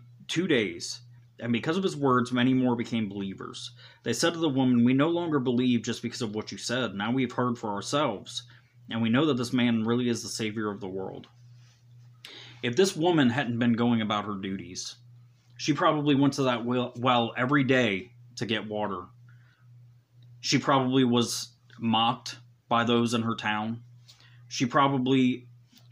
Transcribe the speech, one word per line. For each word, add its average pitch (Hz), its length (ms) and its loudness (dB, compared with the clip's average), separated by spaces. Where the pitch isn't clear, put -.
two 180 220 -2
days. 101 540 -2
And 117 140 -4
because 151 240 -2
of 190 60 -2
his 175 140 -2
words, 123 360 2
many 127 220 2
more 127 220 2
became 113 340 -4
believers. 98 600 -10
They 120 100 -2
said 170 180 2
to 170 60 -8
the 165 100 0
woman, 127 360 4
"We 123 100 6
no 143 160 4
longer 170 280 0
believe 123 440 2
just 113 180 -6
because 117 220 -8
of 104 120 -4
what 107 160 -8
you 101 60 -12
said. 117 380 -4
Now 104 180 -4
we 135 80 0
have 123 120 -2
heard 123 260 -2
for 107 160 -6
ourselves, 110 720 -4
and 113 140 -4
we 113 80 2
know 135 160 4
that 143 100 2
this 120 160 -4
man 120 320 2
really 120 240 0
is 117 140 -2
the 101 80 -10
Savior 107 400 -4
of 101 100 -8
the 98 80 -8
world." 95 380 -10
If 120 120 -2
this 185 220 2
woman 156 320 4
hadn't 120 300 -2
been 120 160 4
going 120 260 2
about 104 240 -2
her 104 100 -6
duties, 95 640 -8
she - 160 -2
probably 151 400 2
went 135 200 4
to 139 100 0
that 120 200 0
well, 123 320 -2
well 120 400 2
every 131 280 2
day 117 480 0
to 120 100 -6
get 107 200 -4
water. 104 420 -6
She - 180 0
probably 131 460 2
was 120 500 0
mocked 113 600 0
by 117 180 2
those 117 280 2
in 117 100 0
her 110 120 -2
town. 107 480 -4
She - 160 -4
probably 131 840 2